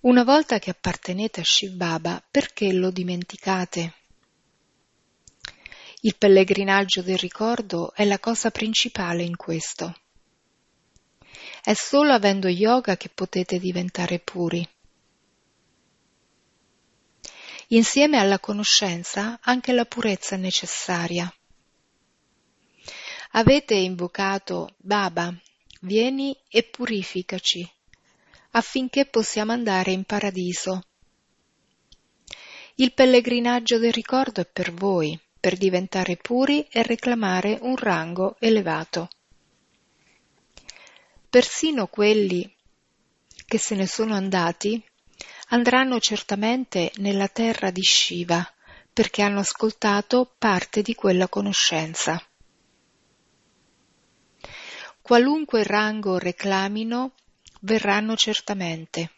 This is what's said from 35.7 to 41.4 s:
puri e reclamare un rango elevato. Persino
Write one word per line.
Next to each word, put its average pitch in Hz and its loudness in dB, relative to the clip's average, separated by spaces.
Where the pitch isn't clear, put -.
puri 277 0
e 226 0
reclamare 220 -2
un 254 -2
rango 175 -2
elevato. 175 0
Persino 254 2